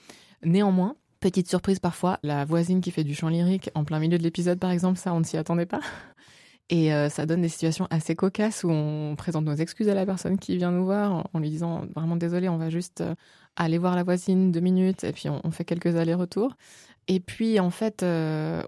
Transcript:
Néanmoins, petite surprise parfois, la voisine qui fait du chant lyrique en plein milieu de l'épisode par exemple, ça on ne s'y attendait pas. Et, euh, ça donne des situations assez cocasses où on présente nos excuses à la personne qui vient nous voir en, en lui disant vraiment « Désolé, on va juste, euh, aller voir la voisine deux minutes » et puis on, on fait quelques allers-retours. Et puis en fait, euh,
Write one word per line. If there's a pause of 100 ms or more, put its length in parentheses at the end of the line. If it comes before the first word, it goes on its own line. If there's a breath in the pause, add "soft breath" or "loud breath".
(440 loud breath)
Néanmoins, (240)
petite
surprise
parfois,
la
voisine
qui
fait
du
chant
lyrique
en
plein
milieu
de
l'épisode
par
exemple,
ça
on
ne
s'y
attendait
pas. (880 loud breath)
Et,
euh,
ça
donne
des
situations
assez
cocasses
où
on
présente
nos
excuses
à
la
personne
qui
vient
nous
voir
en, (100)
en
lui
disant (100)
vraiment «
Désolé,
on
va
juste,
euh, (440 soft breath)
aller
voir
la
voisine
deux
minutes »
et
puis
on,
on
fait
quelques
allers-retours. (540 loud breath)
Et
puis
en
fait,
euh,